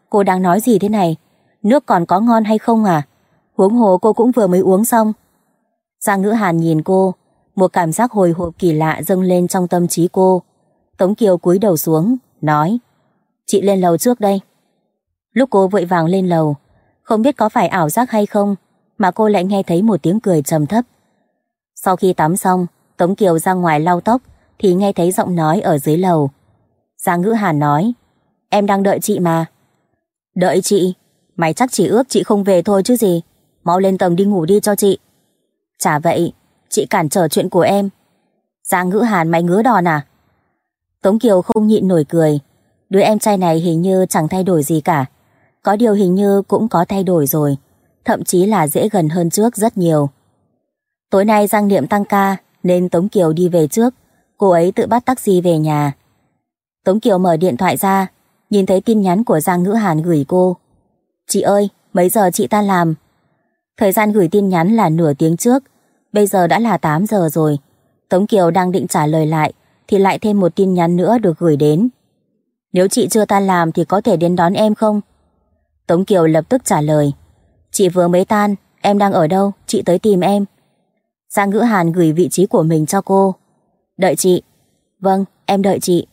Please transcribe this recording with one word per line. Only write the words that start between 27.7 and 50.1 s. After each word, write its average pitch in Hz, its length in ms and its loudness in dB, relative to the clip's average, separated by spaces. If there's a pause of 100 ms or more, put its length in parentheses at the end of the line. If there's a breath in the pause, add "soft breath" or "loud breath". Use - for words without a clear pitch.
"Em 202 180 0
đang 196 160 0
đợi 190 180 0
chị 202 180 -4
mà." 165 280 -2 (920)
"Đợi 180 260 0
chị? 185 320 0 (420)
Mày 160 180 -2
chắc 254 180 -2
chỉ 190 140 0
ước 233 220 0
chị 226 140 0
không 202 220 -2
về 185 180 2
thôi 196 200 0
chứ 247 140 0
gì. 180 260 0 (420)
Mau 175 160 0
lên 190 180 0
tầng 180 180 0
đi 196 80 2
ngủ 196 200 0
đi 202 160 2
cho 208 140 -2
chị." 196 240 0 (800)
"Chả 156 200 -2
vậy, 160 340 -2 (360)
chị - 180 -2
cản 175 220 -2
trở 170 200 0
chuyện 165 200 -2
của 175 120 0
em." 196 280 0 (800)
"Giang 185 200 -2
Ngữ 196 100 -2
Hàn, 190 320 0
mày 170 120 0
ngứa 175 200 0
đòn 208 260 2
à?" 151 180 -2 (960)
Tống 208 160 2
Kiều 202 240 2
không 220 240 -2
nhịn 208 220 2
nổi 170 200 2
cười. 156 300 0 (520)
Đứa 190 100 2
em 214 180 2
trai 208 200 0
này 165 200 0
hình 165 240 -2
như 185 260 0
chẳng 160 200 -2
thay 190 160 -4
đổi 170 180 0
gì 156 180 -2
cả. 147 260 -2 (560)
Có 202 140 0
điều 220 160 2
hình 196 220 0
như 196 280 0
cũng 214 260 -2
có 170 200 0
thay 196 160 -4
đổi 170 220 0
rồi, 147 300 -2 (480)
thậm 202 200 -6
chí 185 220 0
là 190 220 0
dễ 180 200 -2
gần 180 200 -2
hơn 170 220 -2
trước 220 260 -2
rất 208 220 -2
nhiều. 156 320 0 (1000)